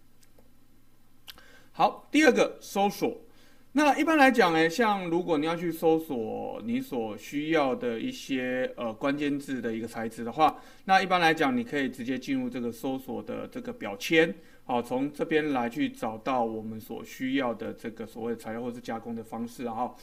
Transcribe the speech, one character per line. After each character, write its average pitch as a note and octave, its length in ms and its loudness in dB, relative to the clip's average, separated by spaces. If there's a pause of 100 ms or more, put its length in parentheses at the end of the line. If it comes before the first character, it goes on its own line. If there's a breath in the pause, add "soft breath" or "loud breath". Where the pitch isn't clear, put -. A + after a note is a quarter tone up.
(1700 loud breath)
好， - 400 2
第 D4+ 120 6
二 C#4 60 10
个 G3+ 300 2
搜 G3 280 0
索。 - 320 -2 (560 soft breath)
那 C#4+ 220 6
一 D4+ 60 2
般 D#4+ 120 4
来 C4+ 140 10
讲 F#3 220 6
呢， D#3+ 180 4
像 G3 400 2
如 E3+ 100 2
果 E3+ 160 2
你 C#3+ 80 2
要 E3+ 120 0
去 E3+ 160 -2
搜 D#3+ 260 4
索 A2 680 -6
你 A#2 160 0
所 A2+ 360 -4
需 D3 320 -6
要 C#3+ 260 4
的 A#2 240 -4
一 B2+ 100 -4
些， B2+ 680 -4
呃， A#2 160 -6
关 C#3 260 -2
键 C#3+ 180 0
字 C3+ 240 -6
的 A2+ 140 -2
一 A2+ 60 -4
个 A#2 80 -6
材 A2+ 200 -6
质 A#2 140 -10
的 A#2 80 -6
话， D3 260 4 (280 loud breath)
那 F#3+ 180 4
一 G3 40 -2
般 F3+ 140 2
来 D#3+ 140 6
讲 C#3 220 2
你 A#2+ 80 0
可 C#3+ 120 -6
以 C3+ 120 0
直 A#2 160 -8
接 B2+ 120 -2
进 C3 240 -2
入 B2+ 80 -4
这 B2 120 -6
个 A#2+ 100 -4
搜 C3 260 -4
索 A#2+ 240 -8
的 G#2+ 280 -8
这 - 120 -12
个 A#2 120 -8
表 G#2 240 -8
签， E3 360 4 (300 loud breath)
好， B2 180 0
从 C3+ 320 -2
这 E3 120 -6
边 D3+ 260 2
来 A#2+ 180 0
去 C3+ 200 -2
找 A2+ 300 -6
到 B2+ 260 0
我 A2+ 180 -4
们 A2 180 -10
所 A2+ 240 -12
需 C3 300 -6
要 B2+ 180 0
的 G#2 220 -8
这 A#2+ 160 -10
个 G#2+ 160 -10
所 A2+ 160 -12
谓 A#2 140 -2
材 A2+ 160 -10
料 A#2 100 -6
或 B2 80 -6
是 A#2+ 80 -10
加 A#2+ 180 -8
工 A#2 160 -10
的 A2+ 120 -8
方 A#2 240 -8
式 B2+ 160 -10
啊 A#2 100 -6
哈。 A#2+ 280 -6